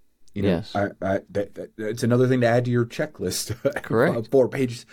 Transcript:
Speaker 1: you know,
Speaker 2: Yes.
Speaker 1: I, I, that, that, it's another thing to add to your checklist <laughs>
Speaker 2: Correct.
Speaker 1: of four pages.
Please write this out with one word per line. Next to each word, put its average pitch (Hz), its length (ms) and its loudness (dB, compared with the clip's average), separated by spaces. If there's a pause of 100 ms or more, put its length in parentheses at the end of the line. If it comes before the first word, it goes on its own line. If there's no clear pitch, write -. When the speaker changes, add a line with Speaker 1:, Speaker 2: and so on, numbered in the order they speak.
(340)
Speaker 1:
you 101 100 -4
know, 98 60 2
Speaker 2:
Yes. 85 260 -2
Speaker 1:
I, 101 120 0 (140)
I, 95 180 -2 (120)
that, 101 240 -4
that, 92 220 -14
it's 110 260 -6
another 123 240 4
thing 127 140 2
to 117 60 4
add 120 180 4
to 127 60 -2
your 120 140 2
checklist 107 720 -6 (180)
<laughs> - 100 -6
Speaker 2:
Correct. 143 320 2
Speaker 1:
of 117 140 -6
four 131 180 6
pages. 120 460 -4